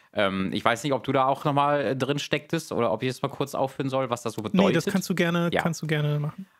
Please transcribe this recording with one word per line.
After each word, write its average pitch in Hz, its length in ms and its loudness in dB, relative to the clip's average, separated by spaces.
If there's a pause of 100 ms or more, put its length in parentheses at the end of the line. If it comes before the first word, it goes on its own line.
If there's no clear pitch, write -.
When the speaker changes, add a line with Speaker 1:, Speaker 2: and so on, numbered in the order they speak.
(140)
Speaker 1:
Ähm, 95 400 0
ich 110 100 -2
weiß 117 200 2
nicht, 143 100 -2
ob - 100 -4
du 135 80 -2
da 131 140 4
auch 139 180 0
nochmal, 143 400 2
äh, 135 120 0
drin 135 220 -2
stecktest - 540 -4
oder 110 180 2
ob 110 120 -2
ich 131 80 0
das - 100 -8
mal 135 80 -2
kurz - 260 -6
aufführen 135 360 -2
soll, 131 180 0
was 117 140 -4
das 113 100 -4
so - 80 -8
bedeutet. 180 280 4
Speaker 2:
Nee, 180 40 4
das 165 140 2
kannst 190 240 0
du 185 40 -2
gerne, 170 380 2
Speaker 1:
Ja. 190 80 2
Speaker 2:
kannst 165 220 -2
du 160 60 -4
gerne 147 320 0
machen. 156 260 -6 (140)